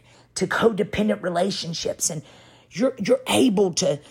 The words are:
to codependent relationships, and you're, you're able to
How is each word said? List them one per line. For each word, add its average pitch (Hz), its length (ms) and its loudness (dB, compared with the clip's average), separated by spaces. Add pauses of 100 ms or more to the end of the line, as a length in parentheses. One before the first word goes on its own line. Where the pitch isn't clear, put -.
(360)
to - 120 -2
codependent 208 720 0
relationships, 170 880 -4
and 156 120 -8 (500)
you're, 240 260 0
you're 247 300 0
able 208 460 4
to 143 260 -2 (120)